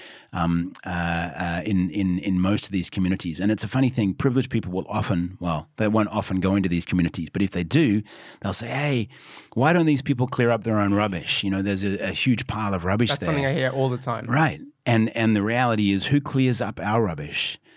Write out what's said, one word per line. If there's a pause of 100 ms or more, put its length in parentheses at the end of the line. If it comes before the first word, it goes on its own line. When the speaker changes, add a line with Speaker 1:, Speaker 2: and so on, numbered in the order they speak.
(320)
Speaker 1:
um, (120)
uh,
uh,
in,
in,
in
most
of
these
communities.
And
it's
a
funny
thing,
privileged
people
will
often,
well,
they
won't
often
go
into
these
communities,
but
if
they
do, (380)
they'll
say,
"Hey, (440)
why
don't
these
people
clear
up
their
own
rubbish?
You
know,
there's
a,
a
huge
pile
of
rubbish
Speaker 2:
That's
Speaker 1:
there."
Speaker 2:
something
I
hear
all
the
time.
Speaker 1:
Right. (240)
And,
and
the
reality
is,
who
clears
up
our
rubbish? (160)